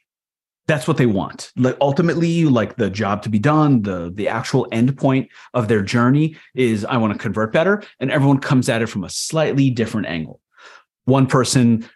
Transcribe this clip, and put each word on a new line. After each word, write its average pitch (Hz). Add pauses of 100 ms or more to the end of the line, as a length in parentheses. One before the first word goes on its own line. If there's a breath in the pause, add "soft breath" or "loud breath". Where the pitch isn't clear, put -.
(680)
That's 147
what 151
they 135
want. 98
Like, 127
ultimately, 165
like, 120
the 101
job 101
to 110
be 107
done, 147
the, 90
the 101
actual 117
endpoint 131 (260 loud breath)
of 120
their 107
journey 131 (160 loud breath)
is, 113
"I 131
wanna 110
convert 110
better." 190 (180 loud breath)
And 135
everyone 139
comes 131
at 117
it 110
from 104
a 87
slightly 139
different 110
angle. 80 (640 loud breath)
One 135
person 120